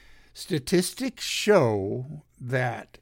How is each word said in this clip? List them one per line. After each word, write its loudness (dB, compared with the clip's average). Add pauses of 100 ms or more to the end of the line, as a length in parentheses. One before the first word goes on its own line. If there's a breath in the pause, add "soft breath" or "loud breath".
(340 soft breath)
Statistics -2
show 2 (180)
that -4